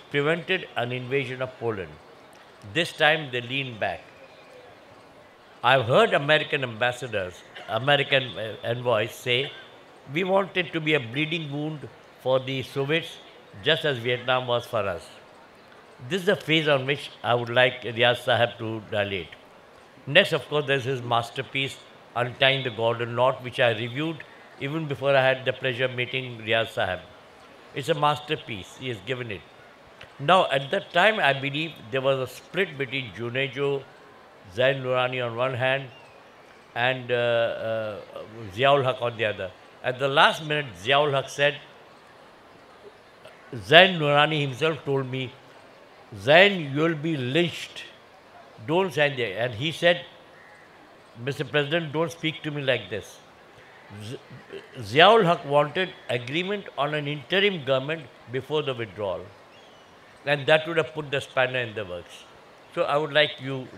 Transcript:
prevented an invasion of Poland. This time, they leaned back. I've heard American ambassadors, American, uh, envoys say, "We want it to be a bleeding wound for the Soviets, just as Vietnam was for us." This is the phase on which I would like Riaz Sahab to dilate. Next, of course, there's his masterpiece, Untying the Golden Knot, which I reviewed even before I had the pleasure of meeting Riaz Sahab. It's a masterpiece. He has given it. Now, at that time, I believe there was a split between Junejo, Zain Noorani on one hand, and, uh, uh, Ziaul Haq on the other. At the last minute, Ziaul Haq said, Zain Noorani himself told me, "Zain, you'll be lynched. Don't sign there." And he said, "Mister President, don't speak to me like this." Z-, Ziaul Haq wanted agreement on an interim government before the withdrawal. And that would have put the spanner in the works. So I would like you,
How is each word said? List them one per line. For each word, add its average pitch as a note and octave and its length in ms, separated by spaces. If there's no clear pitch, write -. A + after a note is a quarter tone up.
prevented D#3+ 640
an B2 160
invasion B2+ 500
of B2+ 180
Poland. G2+ 320
This D#3+ 180
time, D#3 400
they B2 100
leaned B2 380
back. F#2+ 220
I've B2+ 220
heard F#3 280
American D3 500
ambassadors, A#2 720
American, C3 680
uh, G#2+ 260
envoys A#2 500
say, B2+ 380
"We E3+ 100
want F#3 340
it D#3+ 160
to E3 80
be D3+ 140
a C#3+ 40
bleeding D3+ 520
wound D3 360
for C3 180
the C3 240
Soviets, C#3+ 520
just D#3 220
as C#3 140
Vietnam B2 480
was A#2+ 180
for G#2+ 200
us." E2 120
This F#3 120
is E3+ 40
the G3 100
phase D#3 320
on C3+ 180
which C#3 240
I A2+ 100
would A#2+ 160
like B2+ 220
Riaz A#2+ 420
Sahab A#2+ 320
to A2 240
dilate. G2 480
Next, D#3+ 280
of C#3+ 160
course, D3 160
there's C3+ 180
his B2+ 180
masterpiece, A#2+ 760
Untying C3 480
the B2+ 60
Golden A#2 460
Knot, B2+ 260
which B2 180
I B2 120
reviewed B2 460
even D3+ 260
before C#3 300
I C3 100
had C3 200
the B2+ 80
pleasure B2+ 320
of A#2+ 100
meeting B2 300
Riaz A2+ 260
Sahab. F#2 260
It's C3+ 140
a D#3+ 60
masterpiece. D3 880
He B2+ 100
has A2+ 160
given B2 260
it. F2+ 80
Now, E3 320
at C#3 200
that G3 220
time, G3+ 260
I C#3+ 120
believe C#3 400
there C3 120
was C3+ 180
a B2+ 80
split E3 500
between C3 360
Junejo, C3+ 680
Zain C3 300
Noorani B2+ 420
on A2+ 120
one C3 160
hand, C3 340
and, B2 360
uh, B2 40
uh, A2+ 800
Ziaul C3+ 260
Haq B2+ 180
on A#2 160
the A2 80
other. G2 240
At B2 160
the C#3 100
last E3+ 240
minute, D3+ 240
Ziaul C#3 300
Haq C3 160
said, C#3+ 260
Zain F#3 280
Noorani D3 420
himself C#3+ 440
told C3+ 240
me, B2+ 220
"Zain, F3 480
you'll D#3+ 240
be D#3 80
lynched. C3+ 640
Don't F3+ 260
sign C#3+ 240
there." A2 260
And A#2+ 180
he D#3+ 100
said, F3 340
"Mister C#3+ 260
President, D3+ 400
don't D#3+ 180
speak - 320
to D#3 140
me D3 40
like A#2+ 280
this." G2+ 280
Z-, C#3 100
Ziaul F#3+ 380
Haq E3+ 160
wanted D3 480
agreement F3 600
on C#3+ 220
an C#3+ 80
interim F3 580
government C3+ 380
before C#3 300
the C#3 120
withdrawal. G2 520
And C#3 220
that D#3 200
would E3 100
have D#3 160
put D3 180
the C#3 100
spanner B2+ 380
in A2+ 160
the G#2+ 100
works. F2 380
So E3+ 100
I C#3+ 140
would D3+ 160
like D3+ 280
you, C3 260